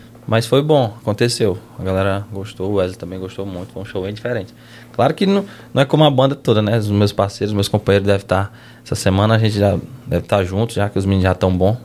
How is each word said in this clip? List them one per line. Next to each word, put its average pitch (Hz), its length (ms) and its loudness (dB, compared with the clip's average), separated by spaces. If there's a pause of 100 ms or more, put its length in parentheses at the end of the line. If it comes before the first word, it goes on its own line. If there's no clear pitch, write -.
(260)
Mas 113 200 0
foi 135 180 2
bom, 147 220 4 (160)
aconteceu. 107 560 0 (200)
A 92 60 -10
galera 95 480 -2
gostou, 98 400 -8
o 104 40 -2
Wesley 92 220 -2
também 90 220 -10
gostou 92 260 -10
muito, 92 280 -12
foi 92 80 -12
um 101 40 -10
show 98 180 -8
bem 101 100 -6
diferente. 110 400 -8 (400)
Claro 135 200 2
que 196 120 -2
não, 196 180 2 (300)
não 135 80 2
é 139 40 4
como 151 200 4
a 147 40 6
banda 135 240 2
toda, 110 280 0
né? 107 160 0
Os 104 120 -2
meus 101 220 2
parceiros, 104 420 -4
meus 101 140 0
companheiros 98 400 2
devem 98 180 0
tá, 98 240 0 (360)
essa - 100 -4
semana 101 400 2
a - 20 4
gente 107 220 2
já 98 180 4 (300)
deve 85 180 -2
tá 101 180 2
junto, 98 300 -4
já 101 160 -2
que - 80 -6
os 98 80 -2
meninos 95 180 2
já 92 120 2
tão 92 200 0
bom. 95 300 2